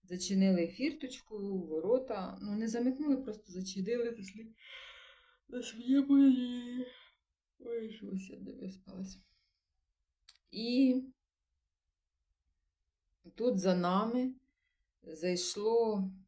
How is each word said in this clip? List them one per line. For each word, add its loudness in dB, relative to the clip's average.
Зачинили 4
фірточку, -6
ворота, -2
ну, -4
не -2
замикнули, 0
просто -10
зачинили, -4
зайшли -14
на -8
своє 2
подвір'я. 4
Ой, -6
щось -8
я -16
не -12
виспалась. -12
І 2
тут 2
за 2
нами 0
зайшло 0